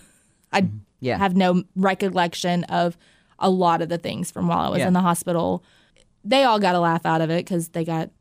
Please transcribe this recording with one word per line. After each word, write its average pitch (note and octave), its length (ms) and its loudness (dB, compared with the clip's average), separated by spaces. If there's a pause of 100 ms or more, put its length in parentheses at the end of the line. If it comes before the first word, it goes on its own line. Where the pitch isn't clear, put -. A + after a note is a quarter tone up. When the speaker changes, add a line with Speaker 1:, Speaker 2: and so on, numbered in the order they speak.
(500)
Speaker 1:
I G3+ 120 2
Speaker 2:
Mm-hmm. G#2+ 140 -2 (220)
Yeah. B2 200 -2
Speaker 1:
have F#3+ 180 0
no F3+ 260 4 (140)
recollection F#3 880 0
of F3 320 -2 (420)
a F#3+ 120 0
lot F3 320 2
of E3 80 -4
the E3+ 80 -4
things - 340 -8
from E3+ 160 -2
while E3+ 180 0
I - 40 -2
was - 100 -2
Speaker 2:
Yeah. - 80 0
Speaker 1:
in F3+ 60 2
the F3+ 60 4
hospital. F3 600 -2 (640)
They C4 180 4
all A3+ 140 4
got F#3 160 2
a F3 60 2
laugh E3+ 240 0
out E3 160 2
of D#3+ 80 0
it E3+ 160 -2
'cause E3+ 240 -4
they E3 160 -6
got, D#3+ 240 -4 (120)